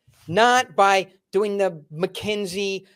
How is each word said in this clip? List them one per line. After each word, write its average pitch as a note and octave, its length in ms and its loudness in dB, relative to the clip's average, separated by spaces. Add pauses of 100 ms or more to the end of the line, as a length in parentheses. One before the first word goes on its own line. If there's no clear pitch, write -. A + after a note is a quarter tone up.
(300)
not B3 460 2
by G3 320 4 (260)
doing G3+ 240 0
the F3+ 260 -2 (100)
McKinsey, G3 920 -6 (100)